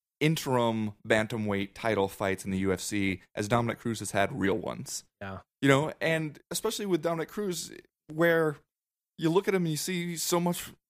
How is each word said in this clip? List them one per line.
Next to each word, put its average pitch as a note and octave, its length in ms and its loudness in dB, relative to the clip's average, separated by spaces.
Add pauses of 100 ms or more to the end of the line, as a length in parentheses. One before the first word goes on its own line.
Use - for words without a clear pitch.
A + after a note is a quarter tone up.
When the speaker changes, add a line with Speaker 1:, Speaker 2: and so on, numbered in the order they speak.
(200)
Speaker 1:
interim A#2+ 720 2 (140)
bantamweight G#2+ 680 2
title G2 340 2
fights F#2+ 360 -2
in G2 60 -4
the F#2+ 80 0
U F#2+ 140 2
F F2+ 80 0
C F#2+ 400 -2 (140)
as G#2 120 -4
Dominic A#2 320 0
Cruz A#2 220 -6
has G#2 100 -8
had G2 280 0
real F#2+ 180 2
ones. - 480 -8 (160)
Speaker 2:
Yeah. G2 180 -10 (240)
Speaker 1:
You C#3 60 4
know, C#3 320 4
and D#3+ 380 -2 (120)
especially G#3+ 360 -4
with F3 160 0
Dominic E3 260 -2
Cruz, F3+ 420 -6 (420)
where E3 440 4 (600)
you D#3+ 140 0
look G3 180 2
at G3 60 2
him F3+ 100 2
and E3 60 0
you D3+ 60 -2
see F3 400 -4
so F3 240 0
much, F3 300 -2 (200)